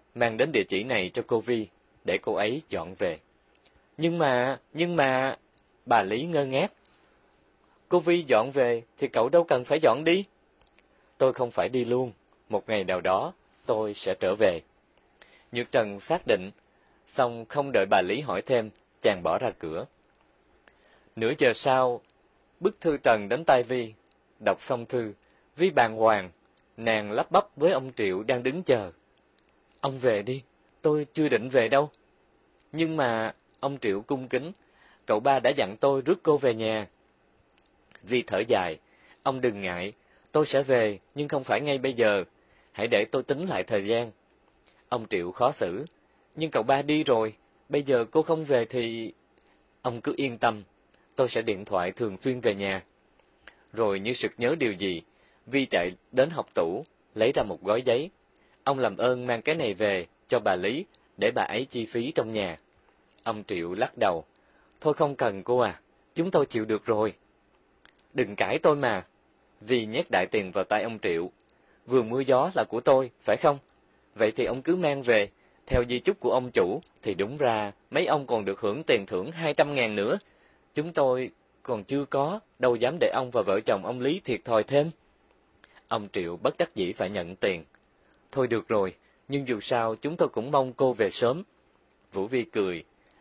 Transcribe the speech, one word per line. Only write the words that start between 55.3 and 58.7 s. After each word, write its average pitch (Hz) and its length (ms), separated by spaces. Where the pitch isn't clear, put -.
Vi 135 200
chạy 90 240
đến 131 180
học 151 240
tủ, 90 300
lấy 110 180
ra 139 100
một 92 200
gói 104 200
giấy. 127 280
"Ông 139 140